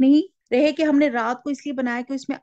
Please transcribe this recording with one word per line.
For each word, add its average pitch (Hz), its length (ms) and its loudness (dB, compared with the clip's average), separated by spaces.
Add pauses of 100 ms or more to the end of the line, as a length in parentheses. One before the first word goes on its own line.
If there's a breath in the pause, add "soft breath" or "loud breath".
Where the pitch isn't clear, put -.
नहीं 285 220 6 (300)
रहे 294 180 2
कि 320 120 -2
हमने 294 260 2
रात 240 340 -4
को 285 60 -6
इसलिए 285 240 -8
बनाया 247 280 -6
कि 269 140 -10
उसमें 262 280 -8